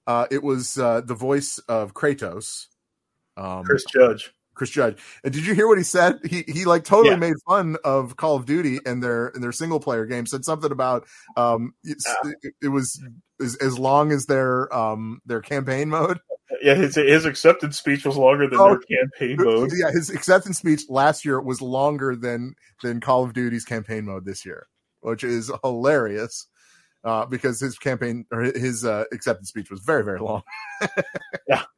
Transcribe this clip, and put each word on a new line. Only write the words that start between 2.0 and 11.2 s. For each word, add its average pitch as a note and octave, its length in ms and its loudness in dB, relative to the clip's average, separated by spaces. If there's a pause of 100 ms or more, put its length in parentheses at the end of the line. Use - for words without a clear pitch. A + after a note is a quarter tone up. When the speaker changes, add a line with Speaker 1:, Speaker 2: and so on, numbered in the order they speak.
Speaker 1:
Um, F#2 260 -8
Speaker 2:
Chris C3+ 220 0
Judge. A#2+ 480 4 (220)
Speaker 1:
Chris B2+ 160 -6
Judge. A#2+ 300 0 (220)
And C3+ 100 -4
did D3+ 120 -6
you G#3 80 0
hear G#3+ 160 4
what G#3+ 80 8
he F3+ 80 2
said? F3+ 400 4
He, E3+ 200 -4
he, E3 200 -4
like, E3+ 180 4
totally G#3+ 280 8
Speaker 2:
Yeah. F#3 40 4
Speaker 1:
made E3+ 200 0 (120)
fun E3+ 380 2
of C3+ 320 0
Call D#3 180 2
of B2 100 -4
Duty C#3+ 400 -2
and B2 160 -4
their, A#2+ 280 -2
and B2+ 120 -12
their A#2+ 120 -6
single D#3+ 260 -4
player A#2+ 260 -4
game. A#2+ 200 -6
Said B2+ 180 -8
something D#3 300 -2
about, B2+ 340 -2 (300)